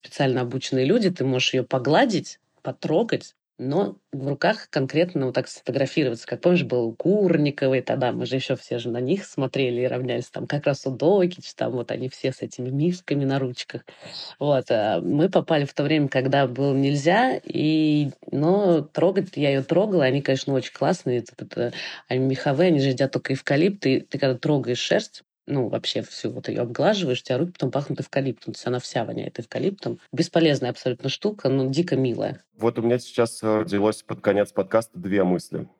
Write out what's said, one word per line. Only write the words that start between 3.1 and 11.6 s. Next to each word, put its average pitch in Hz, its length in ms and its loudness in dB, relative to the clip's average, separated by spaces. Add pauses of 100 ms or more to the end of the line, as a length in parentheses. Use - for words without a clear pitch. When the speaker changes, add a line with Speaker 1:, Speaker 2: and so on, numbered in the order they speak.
Speaker 1:
но 143 360 -2 (160)
в 139 160 -6
руках 180 420 -2
конкретно 151 560 0
вот 123 80 -2
так 131 140 -2
сфотографироваться. 131 800 -2
Как 120 120 -8
помнишь, 175 220 4
был 120 240 0
у 113 80 -4
Курниковой 147 880 2
тогда, 123 300 -2
мы 120 120 -4
же 123 120 -4
еще 131 200 -2
все - 220 -8
же 117 100 -6
на 117 120 -4
них 170 240 -2
смотрели 127 580 -2
и 127 60 0
равнялись. 123 420 -4
Там - 160 -8
как 147 200 -2
раз 139 200 0
у 139 60 0
Докич, 175 640 0
там 117 180 -4